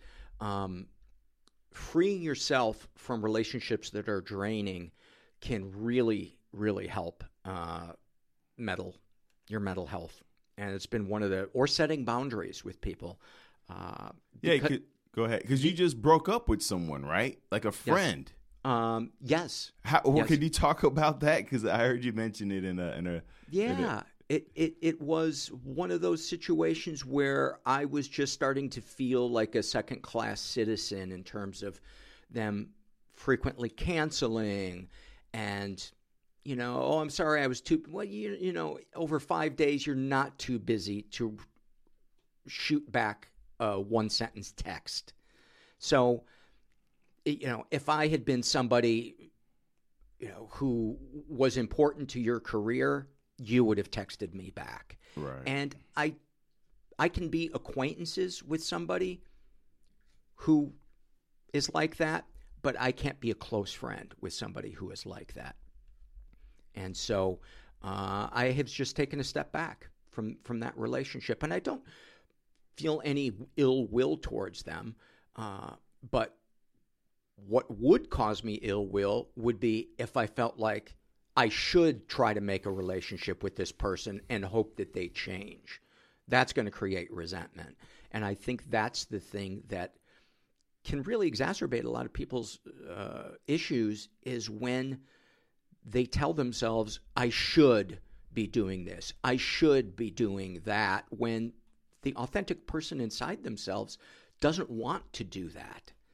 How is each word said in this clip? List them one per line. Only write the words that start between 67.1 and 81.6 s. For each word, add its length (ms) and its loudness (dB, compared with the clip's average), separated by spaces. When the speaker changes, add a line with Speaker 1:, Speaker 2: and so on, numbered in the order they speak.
Speaker 1:
uh, 500 -4
I 240 2
have 100 0
just 300 -6
taken 240 -2
a 40 -4
step 280 -6
back 360 -6
from, 340 -8
from 160 -6
that 180 -8
relationship. 640 -4
And 100 -2
I 80 0
don't 220 -4
feel 280 0
any 280 2
ill 300 6
will 300 4
towards 460 -6
them. 320 -8
Uh, 360 -10
but 260 0
what 320 2
would 320 6
cause 320 0
me 200 -4
ill 240 0
will 500 0
would 240 0
be 380 0
if 180 -6
I 100 2
felt 320 -2
like 380 -4
I 120 8
should 600 4